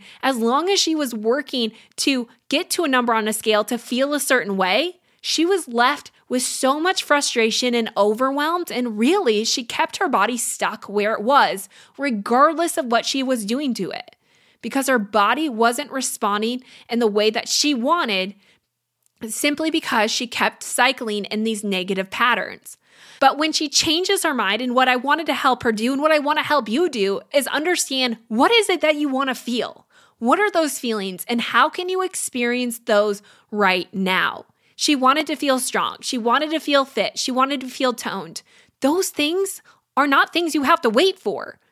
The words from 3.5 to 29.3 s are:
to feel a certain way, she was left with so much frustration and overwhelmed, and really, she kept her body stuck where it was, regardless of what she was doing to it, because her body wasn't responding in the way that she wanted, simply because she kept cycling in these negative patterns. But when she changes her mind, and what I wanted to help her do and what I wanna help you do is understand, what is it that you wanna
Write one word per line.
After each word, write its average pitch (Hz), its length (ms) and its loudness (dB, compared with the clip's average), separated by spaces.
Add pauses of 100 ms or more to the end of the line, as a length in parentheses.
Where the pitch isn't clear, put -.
to 240 120 -4
feel 269 380 -2
a 285 40 -2
certain 202 380 0
way, 214 420 0 (220)
she - 240 0
was 359 220 0
left 247 440 0 (160)
with 254 140 -2
so 262 380 0
much 370 240 0
frustration 247 720 0
and 226 200 0
overwhelmed, 277 760 0
and 247 260 -2
really, 240 460 2
she 247 200 -2
kept - 340 -4
her 370 120 0
body 254 280 0
stuck 202 480 -6
where 208 280 -2
it - 80 -4
was, 208 480 2 (300)
regardless 285 800 2
of 262 140 -2
what 233 140 0
she 269 160 -2
was 254 240 -2
doing 247 300 -2
to 180 160 -6
it, - 240 -14 (460)
because 247 260 -4
her 262 120 2
body 220 480 2
wasn't 240 440 0
responding 233 720 -2 (260)
in 233 100 -2
the 240 80 4
way 208 220 4
that 220 180 -4
she 294 280 2
wanted, 226 580 0 (960)
simply 294 440 -2
because 240 400 0
she 247 160 -4
kept - 360 -2
cycling 247 600 0
in 214 180 -4
these 220 200 -4
negative 190 460 -2
patterns. - 680 -2 (440)
But 269 160 6
when 311 160 0
she 302 160 -2
changes 359 540 0
her 320 100 0
mind, 220 280 0
and 247 140 -2
what 254 140 6
I 254 80 2
wanted 294 300 0
to 302 60 0
help 254 300 2
her 240 80 2
do 226 220 0
and 269 80 -2
what 311 100 4
I 311 80 4
wanna 294 240 0
help 277 240 0
you 302 220 0
do 196 320 -2 (120)
is 269 140 2
understand, 262 680 -2 (100)
what 277 240 2
is 453 180 4
it 349 120 0
that 311 160 2
you 294 100 -2
wanna 262 280 -2